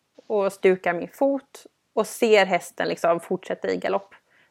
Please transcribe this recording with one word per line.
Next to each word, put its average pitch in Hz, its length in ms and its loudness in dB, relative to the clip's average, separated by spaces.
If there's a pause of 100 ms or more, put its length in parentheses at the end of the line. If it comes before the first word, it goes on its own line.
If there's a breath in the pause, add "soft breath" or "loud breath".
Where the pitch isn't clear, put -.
(260)
Och 196 260 0
stukar 185 400 0
min 170 160 -6
fot. - 580 -4 (260)
Och 214 140 -2
ser 214 400 4
hästen 180 420 -4
liksom 170 320 0
fortsätta - 500 -8
i 190 60 -2
galopp. 190 380 -6 (360)